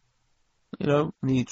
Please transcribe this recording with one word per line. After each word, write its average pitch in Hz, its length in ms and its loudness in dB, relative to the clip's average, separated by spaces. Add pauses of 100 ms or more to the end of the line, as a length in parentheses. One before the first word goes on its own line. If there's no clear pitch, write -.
(800)
you - 80 -2
know, 147 340 2
and 135 100 0
he, 127 200 0